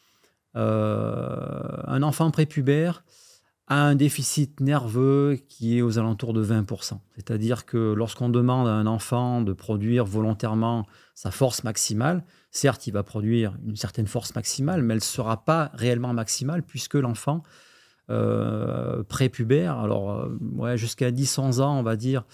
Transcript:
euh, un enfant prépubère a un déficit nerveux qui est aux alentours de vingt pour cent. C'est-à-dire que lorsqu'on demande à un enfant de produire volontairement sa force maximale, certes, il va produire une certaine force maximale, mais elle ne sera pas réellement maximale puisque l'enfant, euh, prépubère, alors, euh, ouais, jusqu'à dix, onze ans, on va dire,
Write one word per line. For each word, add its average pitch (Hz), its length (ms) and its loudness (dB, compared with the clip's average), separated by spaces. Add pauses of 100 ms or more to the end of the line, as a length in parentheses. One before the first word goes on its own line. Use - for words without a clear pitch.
(560)
euh, 110 1080 -2 (240)
un - 180 0
enfant 156 280 2
prépubère 151 720 2 (640)
a 143 140 4
un 147 140 6
déficit 143 640 2
nerveux 135 880 2
qui 117 300 0
est 120 40 4
aux 117 160 2
alentours 113 360 0
de 110 80 2
vingt 107 220 2
pour 98 200 -8
cent. - 180 -10 (140)
C'est-à-dire 113 500 -2
que 113 280 0
lorsqu'on 113 360 -2
demande 123 380 4
à 110 60 2
un 107 120 2
enfant 120 560 0
de 98 120 0
produire 110 520 0
volontairement 110 800 0 (300)
sa - 160 -8
force - 320 0
maximale, 120 640 -2 (260)
certes, - 360 0
il 117 40 -4
va 101 120 0
produire 107 640 0
une 110 120 -6
certaine 107 280 -4
force - 300 -6
maximale, 143 460 -2
mais 113 140 2
elle 110 40 0
ne 104 40 -2
sera 113 420 -4
pas 156 300 2
réellement 120 380 0
maximale 127 480 -2
puisque - 340 -6
l'enfant, 143 460 0 (680)
euh, 110 920 -2
prépubère, 131 760 0
alors, 104 320 -2
euh, 117 260 -6 (180)
ouais, 123 220 -2
jusqu'à 117 340 -2
dix, 131 260 -2
onze 135 240 2
ans, 139 180 2
on 123 40 0
va 113 120 0
dire, 123 380 -2